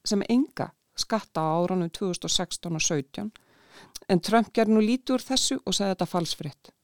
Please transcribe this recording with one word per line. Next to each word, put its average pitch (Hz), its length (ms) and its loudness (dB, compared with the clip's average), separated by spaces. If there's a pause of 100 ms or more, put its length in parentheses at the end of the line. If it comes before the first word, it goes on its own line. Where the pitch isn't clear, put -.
sem 202 240 0
enga - 480 0 (280)
skatta - 400 -4
á 160 160 2
árunum 180 320 0
tvö 190 220 -4
þúsund 175 180 -6
og - 60 0
sextán 170 420 -4
og 156 80 -2
sautján, 175 460 -2 (800)
en 175 100 4
Trump 220 320 2
gerði 220 220 4
nú 214 100 6
lítið 254 300 0
úr 254 100 0
þessu 262 400 0
og 185 80 -2
sagði 196 220 0
þetta 175 160 -2
falsfrétt. - 640 -6 (120)